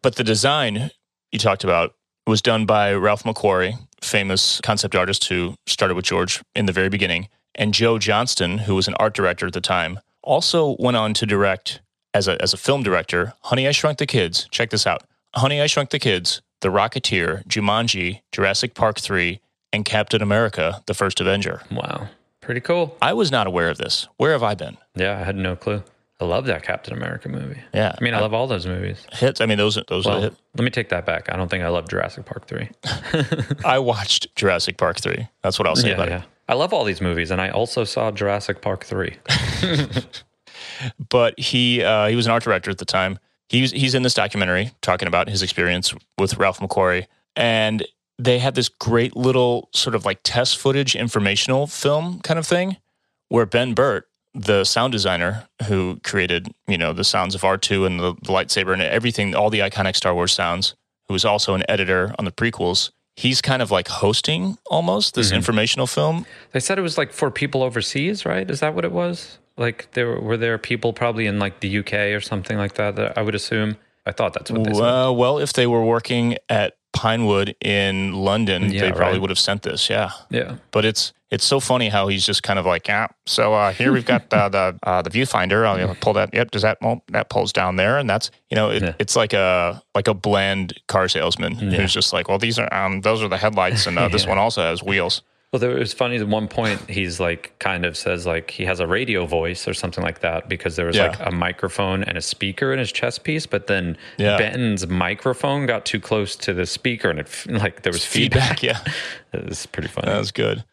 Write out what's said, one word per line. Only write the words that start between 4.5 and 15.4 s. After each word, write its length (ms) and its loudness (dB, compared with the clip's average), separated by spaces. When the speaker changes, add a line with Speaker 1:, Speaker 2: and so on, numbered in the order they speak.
Speaker 1:
concept 340 0
artist 300 0
who 300 -2
started 280 0
with 100 -4
George 360 -2
in 120 0
the 40 2
very 180 0
beginning, 400 -2
and 180 0
Joe 260 4
Johnston, 600 0
who 160 0
was 120 0
an 120 -6
art 140 2
director 340 0
at 60 -8
the 80 -4
time, 380 -2
also 560 2
went 180 2
on 180 0
to 100 0
direct 560 0
as 140 2
a, 140 0
as 120 0
a 40 -4
film 260 0
director, 500 0
Honey, 240 0
I 40 4
Shrunk 260 0
the 80 0
Kids. 460 0
Check 180 -2
this 160 0
out. 180 0
Honey, 260 2